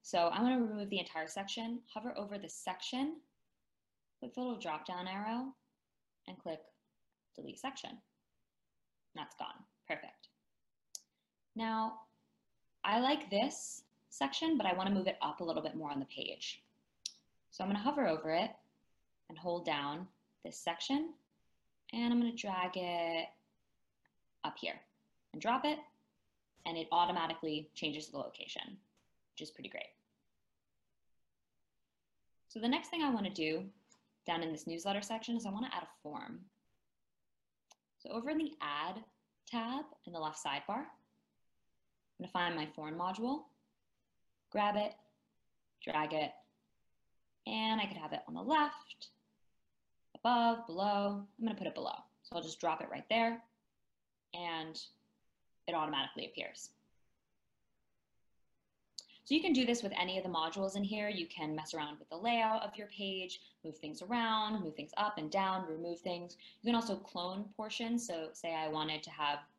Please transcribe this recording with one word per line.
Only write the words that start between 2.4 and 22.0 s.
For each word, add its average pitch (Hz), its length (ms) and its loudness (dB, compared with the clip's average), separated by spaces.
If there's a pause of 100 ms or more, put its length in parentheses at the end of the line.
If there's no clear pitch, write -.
section, 254 680 -4 (1040)
click 247 140 -8
the 247 60 -4
little 247 180 -2
drop 156 280 -2
down 185 220 -4
arrow, 226 440 -2 (760)
and - 100 -14
click 160 220 -6 (760)
Delete - 240 -12
Section. - 400 -8 (1160)
That's 151 200 -10
gone. - 280 -8 (240)
Perfect. - 400 -8 (1300)
Now, 220 440 0 (840)
I 214 160 8
like 277 280 4
this 208 540 0 (280)
section, 320 460 2
but 208 100 4
I 180 80 6
wanna 190 160 2
move 190 180 6
it - 140 0
up 151 180 -2
a 180 40 0
little 160 180 2
bit 156 120 -4
more 151 160 -4
on 143 80 0
the 139 80 -2
page. - 560 -8 (880)
So - 140 -4
I'm 196 60 0
gonna 202 120 2
hover 277 240 4
over 160 240 2
it 180 200 4 (800)
and 165 80 -14
hold 175 280 -2
down 147 420 -2 (380)
this - 120 -10
section, 285 580 0 (800)
and 233 200 2